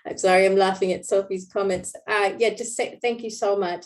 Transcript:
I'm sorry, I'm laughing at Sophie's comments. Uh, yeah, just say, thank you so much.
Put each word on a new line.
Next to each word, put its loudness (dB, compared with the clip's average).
I'm -8
sorry, 6
I'm 4
laughing 2
at -6
Sophie's -2
comments. -4
Uh, 0
yeah, 2
just -10
say, -6
thank -4
you -10
so -2
much. -4